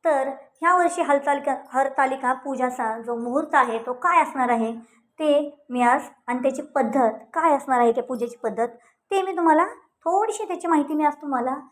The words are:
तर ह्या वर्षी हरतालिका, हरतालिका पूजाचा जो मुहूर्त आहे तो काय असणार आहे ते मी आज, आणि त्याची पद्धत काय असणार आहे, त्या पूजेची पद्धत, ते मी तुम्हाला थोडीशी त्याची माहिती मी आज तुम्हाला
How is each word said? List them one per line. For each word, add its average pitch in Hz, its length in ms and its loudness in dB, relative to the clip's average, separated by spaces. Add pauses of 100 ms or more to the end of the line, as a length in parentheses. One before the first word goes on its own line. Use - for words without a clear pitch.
तर 277 220 2 (340)
ह्या 339 140 4
वर्षी 349 260 2
हरतालिका, 285 540 0 (180)
हरतालिका 269 600 0
पूजाचा 247 680 -4
जो 233 140 -6
मुहूर्त 262 400 -4
आहे 240 220 2
तो 247 160 -6
काय 339 300 2
असणार 254 260 -2
आहे 226 260 0 (440)
ते 294 500 0
मी 247 120 -2
आज, 254 200 4 (260)
आणि 247 120 -4
त्याची 262 220 -2
पद्धत 254 480 0 (240)
काय 320 220 2
असणार 269 240 0
आहे, 233 120 6
त्या 240 120 -2
पूजेची 240 320 -8
पद्धत, 226 320 -4 (440)
ते 392 100 2
मी 381 100 -4
तुम्हाला 330 340 4 (380)
थोडीशी 427 440 0
त्याची 349 200 -6
माहिती 302 260 0
मी 302 120 0
आज 294 100 2
तुम्हाला 269 400 -4 (160)